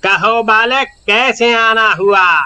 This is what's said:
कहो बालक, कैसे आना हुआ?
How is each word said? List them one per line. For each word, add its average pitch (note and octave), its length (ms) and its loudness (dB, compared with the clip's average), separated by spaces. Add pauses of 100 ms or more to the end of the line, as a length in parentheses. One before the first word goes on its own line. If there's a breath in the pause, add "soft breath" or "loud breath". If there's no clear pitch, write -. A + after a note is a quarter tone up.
कहो G3 400 0
बालक, A#3 460 0 (180)
कैसे A#3 480 0
आना A3+ 380 0
हुआ? F#3+ 320 0 (220)